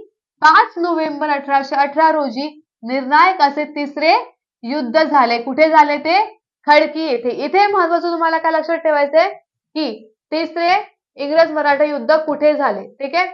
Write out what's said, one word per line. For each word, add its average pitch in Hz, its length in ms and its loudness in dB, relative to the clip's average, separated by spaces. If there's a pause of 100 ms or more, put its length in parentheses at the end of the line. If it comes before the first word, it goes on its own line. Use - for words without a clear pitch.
(420)
पाच 349 360 4
नोव्हेंबर 311 520 -2
अठराशे 277 460 -2
अठरा 285 360 2
रोजी 277 360 -4 (340)
निर्णायक 285 600 0
असे 285 240 0
तिसरे 294 480 -2 (500)
युद्ध 269 380 -2
झाले. 240 400 0
कुठे 269 260 0
झाले 294 300 4
ते? 311 200 0 (480)
खडकी 302 360 2
येथे. 247 340 -2
इथे 311 300 0
महत्वाचं 349 440 0
तुम्हाला 330 280 -2
काय 330 140 -2
लक्षात 320 260 -2
ठेवायचंय 311 500 2
की - 840 -10 (180)
तिसरे 330 380 -2 (480)
इंग्रज 311 340 2
मराठा 294 320 0
युद्ध 285 320 0
कुठे 302 380 0
झाले? 220 280 -2
ठीक 269 320 -12
आहे, 359 200 0